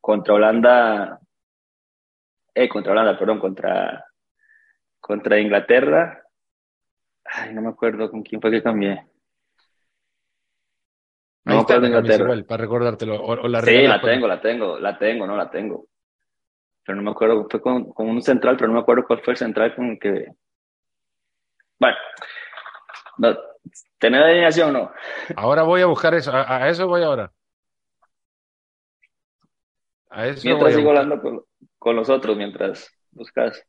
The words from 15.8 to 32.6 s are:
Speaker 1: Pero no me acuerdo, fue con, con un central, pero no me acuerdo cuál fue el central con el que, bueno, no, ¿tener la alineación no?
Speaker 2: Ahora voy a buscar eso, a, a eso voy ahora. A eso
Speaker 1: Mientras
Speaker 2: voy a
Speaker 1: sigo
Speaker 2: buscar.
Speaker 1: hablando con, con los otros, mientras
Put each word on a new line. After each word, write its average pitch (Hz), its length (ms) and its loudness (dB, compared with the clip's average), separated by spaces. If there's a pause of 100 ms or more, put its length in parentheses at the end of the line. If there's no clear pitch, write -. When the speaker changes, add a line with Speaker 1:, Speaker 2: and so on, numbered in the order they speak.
Speaker 1:
Pero 98 120 -8
no 101 60 -8
me 104 100 -6
acuerdo, 110 360 0
fue 110 120 -6
con, 127 320 -4
con 113 160 -6
un 117 120 -4
central, 127 360 2
pero 123 100 -2
no 110 80 0
me 117 60 2
acuerdo 120 260 2
cuál 117 160 -2
fue 123 120 -2
el - 40 -8
central 113 380 -2
con 123 140 -6
el 104 100 -10
que, 101 260 -4 (1500)
bueno, 127 180 4 (1200)
no, 110 180 2 (640)
¿tener 131 220 2
la 156 80 6
alineación 165 440 4
no? 120 200 -4 (440)
Speaker 2:
Ahora 135 280 0
voy 175 180 2
a 180 40 4
buscar 160 280 2
eso, 143 180 -2
a, 131 320 0
a 143 40 4
eso 175 200 -2
voy 175 140 0
ahora. 127 300 -2 (2750)
A 107 160 -8
eso 139 180 -6
Speaker 1:
Mientras 147 200 2
Speaker 2:
voy 151 80 6
a 147 40 4
Speaker 1:
sigo 147 120 4
Speaker 2:
buscar. 143 160 4
Speaker 1:
hablando 147 180 -4
con, 117 220 -10 (340)
con 117 180 -2
los 113 120 -4
otros, 127 280 0
mientras 98 540 -8 (200)